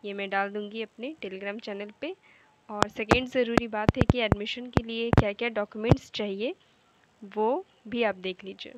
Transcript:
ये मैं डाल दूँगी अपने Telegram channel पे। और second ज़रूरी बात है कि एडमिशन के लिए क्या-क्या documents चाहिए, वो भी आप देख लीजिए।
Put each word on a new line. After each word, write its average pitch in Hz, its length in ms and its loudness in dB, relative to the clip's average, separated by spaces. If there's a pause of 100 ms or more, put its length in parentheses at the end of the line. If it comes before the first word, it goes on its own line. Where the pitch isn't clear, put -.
ये 202 80 -4
मैं 196 160 -2
डाल 196 200 4
दूँगी 208 320 -4
अपने 233 340 -8 (100)
Telegram 202 340 -6
channel 208 320 -8 (100)
पे। 339 140 -6 (540)
और 208 200 -2
second 226 380 4
ज़रूरी 233 400 0
बात 214 300 0
है 247 140 6
कि 254 80 2
एडमिशन 220 480 2
के 240 160 0
लिए 226 260 -2
क्या-क्या 226 400 2
documents 220 640 2
चाहिए, 208 440 -2 (680)
वो 220 420 2 (220)
भी 233 160 0
आप 202 120 4
देख 185 280 -6
लीजिए। 196 340 -12